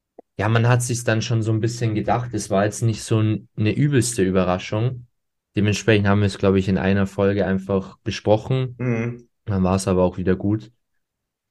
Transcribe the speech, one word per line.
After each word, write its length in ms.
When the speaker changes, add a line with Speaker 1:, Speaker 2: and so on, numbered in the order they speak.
Speaker 1:
ja, 100
man 180
hat 140
sich's 220
dann 180
schon 220
so 80
ein 80
bisschen 340
gedacht. 400
Es 160
war 160
jetzt 160
nicht 220
so 160
n-, 280
eine 180
übelste 480
Überraschung. 840
Dementsprechend 520
haben 140
wir 60
es, 100
glaub 180
ich, 140
in 80
einer 300
Folge 380
einfach 580
besprochen. 760
Speaker 2:
Mhm. 480
Speaker 1:
Dann 180
war's 240
aber 160
auch 140
wieder 180
gut. 360